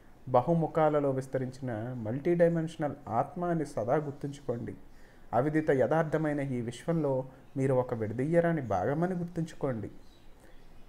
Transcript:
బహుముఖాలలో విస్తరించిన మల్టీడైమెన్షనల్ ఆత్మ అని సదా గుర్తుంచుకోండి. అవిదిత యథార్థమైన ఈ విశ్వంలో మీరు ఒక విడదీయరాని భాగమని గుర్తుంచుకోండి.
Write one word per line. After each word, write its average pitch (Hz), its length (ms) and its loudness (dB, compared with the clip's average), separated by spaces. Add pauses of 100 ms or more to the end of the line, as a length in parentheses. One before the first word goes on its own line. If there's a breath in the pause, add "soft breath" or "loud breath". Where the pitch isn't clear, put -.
(280 soft breath)
బహుముఖాలలో 151 800 4
విస్తరించిన 127 800 -4
మల్టీడైమెన్షనల్ 160 1040 2 (140)
ఆత్మ 135 360 -2
అని 170 220 0
సదా 117 300 0
గుర్తుంచుకోండి. 139 800 -4 (580 soft breath)
అవిదిత 151 380 2
యథార్థమైన 147 680 2
ఈ 131 200 -2
విశ్వంలో 135 640 -2 (320 loud breath)
మీరు 135 180 2
ఒక 127 200 2
విడదీయరాని 147 680 2
భాగమని 131 520 0
గుర్తుంచుకోండి. 160 760 -4 (1000 soft breath)